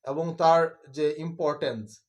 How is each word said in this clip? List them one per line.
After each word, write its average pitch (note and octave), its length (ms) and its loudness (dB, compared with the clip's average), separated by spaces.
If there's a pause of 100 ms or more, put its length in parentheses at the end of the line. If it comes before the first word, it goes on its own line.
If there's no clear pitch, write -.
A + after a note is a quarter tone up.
এবং E3 340 -4
তার E3 520 4
যে D3+ 280 -2
ইম্পর্টেন্স D3 920 -6